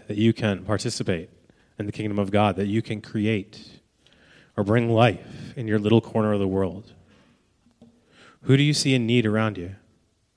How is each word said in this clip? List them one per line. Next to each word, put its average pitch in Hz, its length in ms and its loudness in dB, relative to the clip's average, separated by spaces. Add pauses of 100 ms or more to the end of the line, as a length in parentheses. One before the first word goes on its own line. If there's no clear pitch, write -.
that 104 100 -6
you 113 140 4
can 101 320 -4
participate 101 640 -4 (480)
in 104 80 -6
the 101 60 -6
kingdom 104 260 -6
of 98 140 -2
God, 101 240 2
that 101 120 -4
you 110 140 -2
can 107 200 -8
create - 800 -6 (720)
or 107 80 -2
bring 117 260 2
life 113 680 0
in 117 100 -8
your 107 100 2
little 107 220 4
corner 107 320 0
of 101 80 0
the 98 80 0
world? 95 460 -4 (1500)
Who 131 120 4
do 143 80 4
you 147 100 2
see 139 200 0
in 120 120 2
need 117 200 4
around 107 320 0
you? 92 180 -10 (600)